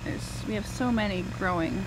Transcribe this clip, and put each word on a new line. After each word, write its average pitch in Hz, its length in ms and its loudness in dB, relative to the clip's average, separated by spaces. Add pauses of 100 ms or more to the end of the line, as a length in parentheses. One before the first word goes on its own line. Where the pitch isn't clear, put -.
There's, - 180 -2 (260)
we 214 60 0
have 208 120 -2
so 247 240 0
many 208 320 2 (160)
growing 180 480 2